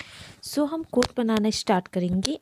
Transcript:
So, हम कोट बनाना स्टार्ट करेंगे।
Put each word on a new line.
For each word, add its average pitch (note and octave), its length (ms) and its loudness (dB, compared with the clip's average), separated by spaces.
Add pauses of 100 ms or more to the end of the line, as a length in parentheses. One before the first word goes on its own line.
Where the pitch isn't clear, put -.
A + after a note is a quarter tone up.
(420)
So, C#4+ 260 -2
हम D#4+ 140 -4 (100)
कोट B3 240 2
बनाना A3 340 2
स्टार्ट F#3+ 380 0
करेंगे। F#3 540 -2